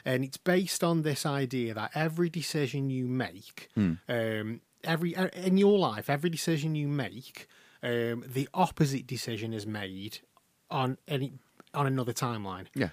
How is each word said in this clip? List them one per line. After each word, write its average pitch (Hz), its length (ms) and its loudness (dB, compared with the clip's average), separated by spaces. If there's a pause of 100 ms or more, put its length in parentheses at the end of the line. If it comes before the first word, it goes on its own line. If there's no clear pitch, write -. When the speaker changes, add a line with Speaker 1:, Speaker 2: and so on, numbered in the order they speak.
Speaker 1:
And 131 200 2
it's 135 120 -8
based 185 460 2
on 170 200 4
this 151 220 0
idea 131 500 0
that 110 200 -4
every 160 340 0
decision 139 640 -2
you 127 160 -2
make, 104 680 -4
Speaker 2:
Hmm. 98 180 4 (160)
Speaker 1:
um, 113 520 -2 (220)
every, 165 320 0
uh, 185 140 0
in 185 300 2
your 202 200 8
life, 117 320 2
every 147 200 2
decision 160 440 0
you 147 140 0
make, 135 580 -4 (360)
um, 120 440 0
the 131 260 -2
opposite 147 540 2
decision 113 480 -4
is 104 120 -4
made 101 520 -6 (520)
on 131 280 0 (100)
any, 139 240 -2 (400)
on 143 140 2
another 131 260 2
timeline. 101 640 -4
Speaker 2:
Yeah. 123 180 2